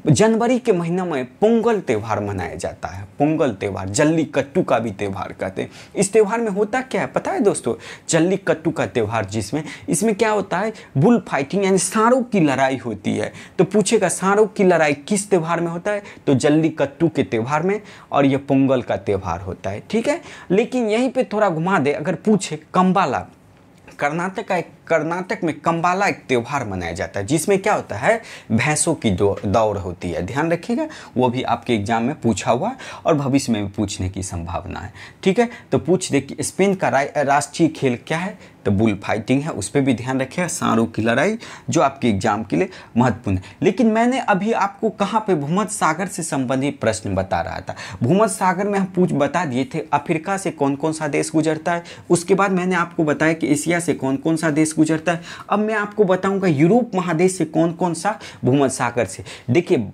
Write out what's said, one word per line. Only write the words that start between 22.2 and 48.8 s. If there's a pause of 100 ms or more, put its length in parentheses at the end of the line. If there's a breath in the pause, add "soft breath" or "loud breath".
कंबाला, (720)
कर्नाटक
का
एक, (180)
कर्नाटक
में
कंबाला
एक
त्यौहार
मनाया
जाता
है,
जिसमें
क्या
होता
है, (300 loud breath)
भैंसों
की
दौ-,
दौड़
होती
है,
ध्यान
रखिएगा, (280 loud breath)
वो
भी
आपके
एग्जाम
में
पूछा
हुआ
है (300 loud breath)
और
भविष्य
में
भी
पूछने
की
संभावना
है, (300 loud breath)
ठीक
है। (220 loud breath)
तो
पूछ
दे
कि
स्पेन
का
रा-,
राष्ट्रीय
खेल
क्या
है, (260 loud breath)
तो
बुल
फाइटिंग
है,
उस
पर
भी
ध्यान
रखिएगा।
सांडों
की
लड़ाई (320 loud breath)
जो
आपके
एग्जाम
के
लिए (280 loud breath)
महत्वपूर्ण
है। (200 loud breath)
लेकिन
मैंने
अभी
आपको
कहाँ
पे
भूमध्य
सागर
से
संबंधित
प्रश्न
बता
रहा
था, (260 loud breath)
भूमध्य
सागर
में
हम